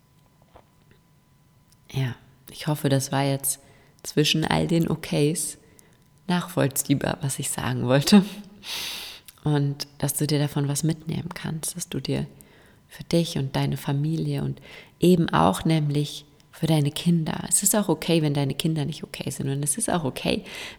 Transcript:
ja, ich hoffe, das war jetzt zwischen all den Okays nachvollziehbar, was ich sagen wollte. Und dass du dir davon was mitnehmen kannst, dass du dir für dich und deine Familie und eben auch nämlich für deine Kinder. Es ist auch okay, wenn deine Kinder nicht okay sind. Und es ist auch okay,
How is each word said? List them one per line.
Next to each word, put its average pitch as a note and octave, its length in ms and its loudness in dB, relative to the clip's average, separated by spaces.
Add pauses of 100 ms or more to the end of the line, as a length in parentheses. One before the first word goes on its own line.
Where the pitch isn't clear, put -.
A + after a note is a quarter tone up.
(1900)
ja, B2+ 240 -4 (360)
ich - 160 -12
hoffe, D3+ 240 -2
das C3+ 200 0
war C#3 140 0
jetzt C#3 340 -2 (440)
zwischen D3+ 420 0
all D#3+ 220 2
den E3 240 2
Okays D#3 680 -2 (680)
nachvollziehbar, C#3+ 960 0
was C3+ 160 -4
ich C#3 100 -6
sagen B2 380 -2
wollte. C#3+ 360 8 (1200)
Und C#3+ 420 0 (120)
dass D3 160 -2
du D3+ 120 0
dir D3 140 0
davon C#3+ 260 0
was C#3+ 160 -2
mitnehmen D#3+ 500 -2
kannst, - 440 -8
dass E3+ 120 -10
du - 120 -4
dir C#3 260 -2 (640)
für - 160 -18
dich E3 340 0
und C3+ 160 -4
deine C#3 220 0
Familie C#3+ 680 -2
und C3+ 180 -6 (380)
eben E3+ 320 6
auch F3 340 4
nämlich D3 600 0 (260)
für - 160 -4
deine D3+ 240 4
Kinder. E3+ 580 0
Es - 140 0
ist G#3 140 2
auch G3+ 120 2
okay, D#3+ 340 2
wenn D3 120 2
deine C#3+ 200 0
Kinder D#3 300 -2
nicht D3+ 200 -8
okay - 260 -10
sind. C3+ 180 -6
Und C#3 140 -4
es D3 160 -2
ist A3 100 -2
auch E3+ 140 0
okay, - 400 -2 (360)